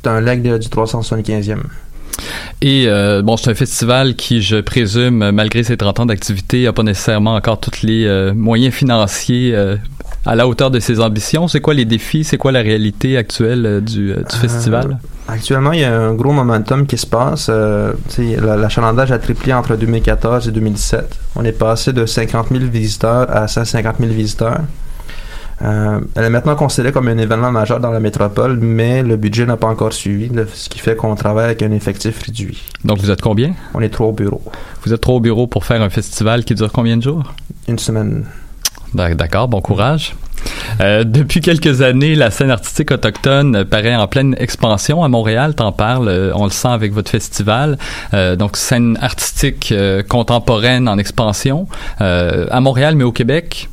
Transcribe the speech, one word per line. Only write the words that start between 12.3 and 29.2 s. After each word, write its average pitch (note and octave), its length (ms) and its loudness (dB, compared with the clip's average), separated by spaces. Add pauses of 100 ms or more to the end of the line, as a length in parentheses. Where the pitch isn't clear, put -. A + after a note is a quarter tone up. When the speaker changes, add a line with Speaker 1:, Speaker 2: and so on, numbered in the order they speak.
Speaker 2:
quoi C3+ 160 2
la B2+ 80 2
réalité G#2+ 560 0
actuelle, A#2 500 0
euh, G#2 140 2
du, G2+ 320 -2
euh, F#2+ 40 -2
du F2 60 -2
Speaker 1:
Euh, - 160 -6
Speaker 2:
festival ? A#2+ 600 0 (300)
Speaker 1:
actuellement, C3+ 440 0
il E3+ 80 0
y C#3+ 40 4
a A#2 140 2
un A2+ 160 2
gros B2 180 0
momentum C3 540 2
qui B2+ 120 -2
se - 80 -4
passe. C#3 420 0
Euh, G#2+ 440 2 (160)
tu A#2 260 0
sais, G#2+ 60 0
la, G#2+ 160 2
l'achalandage A2+ 560 2
a A#2+ 60 2
triplé B2+ 340 -2
entre A#2+ 240 0
deux A2 100 0
mille A2+ 160 2
quatorze A2+ 460 2
et - 20 0
deux A2 100 -2
mille G#2+ 140 0
dix-sept. - 440 -2 (180)
On A2 80 -2
est A2+ 80 2
passé A2+ 400 0
de B2 140 0
cinquante A2+ 440 -2
mille B2+ 180 0
visiteurs A#2 680 0
à G#2+ 140 0
cent A#2 160 -2
cinquante A2+ 360 -2
mille A2+ 120 2
visiteurs. A2 480 0 (1000)
Euh, G#2+ 380 0 (140)
elle A2+ 100 0
est A#2 60 2
maintenant A#2+ 260 2
considérée C3 340 0
comme C3+ 180 0
un A2+ 100 0
événement A2+ 340 0
majeur A2+ 280 0
dans A#2+ 100 -2
la A2+ 100 0
métropole, G#2+ 560 0
mais A2+ 460 2
le A2+ 140 2
budget G#2+ 280 0